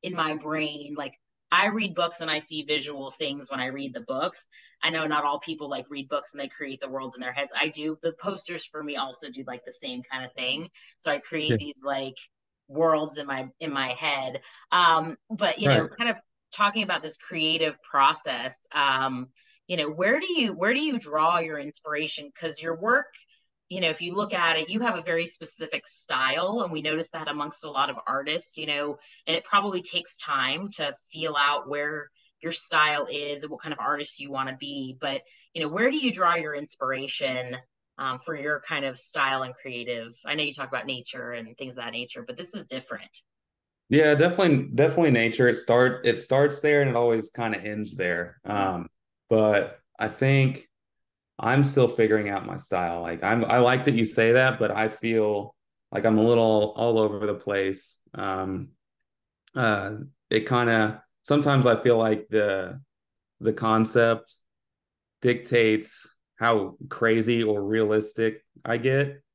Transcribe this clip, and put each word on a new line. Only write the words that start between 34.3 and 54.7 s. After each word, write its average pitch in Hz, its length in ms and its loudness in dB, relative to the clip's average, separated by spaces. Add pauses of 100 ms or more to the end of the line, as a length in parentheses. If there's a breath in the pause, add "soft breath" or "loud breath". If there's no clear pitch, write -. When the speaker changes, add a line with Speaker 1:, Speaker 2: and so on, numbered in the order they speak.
Speaker 1:
wanna 131 260 -6
be. 139 440 -10
But, 139 220 -6 (300 soft breath)
you 165 80 -6
know, 151 60 -4
where 208 240 2
do 311 60 -2
you 254 160 -2
draw 175 220 2
your 156 200 -4
inspiration, 131 1040 -6 (400)
um, 131 220 -4
for 160 160 -10
your 147 260 -4
kind 143 240 -4
of 127 120 -6
style 135 460 -2
and 127 120 -10
creative? 117 580 -10 (120)
I 143 100 -4
know 151 80 -2
you 143 100 -4
talk 135 160 -10
about 127 160 -6
nature 123 480 -8
and 117 240 -12
things 127 160 -12
of 123 100 -12
that 117 80 -10
nature, 120 300 -10
but 120 160 -14
this 175 160 -14
is 185 140 -12
different. - 560 -14 (680)
Speaker 2:
Yeah, 151 260 6
definitely, 170 580 4
definitely 156 380 4
nature. 117 360 6
It 117 100 4
start, 123 500 4
it 117 100 4
starts 143 420 2
there 147 220 4
and 135 80 4
it 117 60 0
always 117 340 2
kinda 110 300 -4
ends 107 360 -8
there. 87 480 -2
Um, 95 460 -2 (400)
but 107 500 4 (180)
I 107 100 -2
think 135 600 2 (720)
I'm 127 260 4
still 139 240 6
figuring 107 420 4
out 95 160 -4
my 95 120 -10
style. 87 440 -2
Like, 85 220 -6
I'm, 110 220 4
I 120 140 4
like 127 260 4
that 143 100 4
you 117 100 4
say 113 280 4
that, 131 240 4
but 107 140 0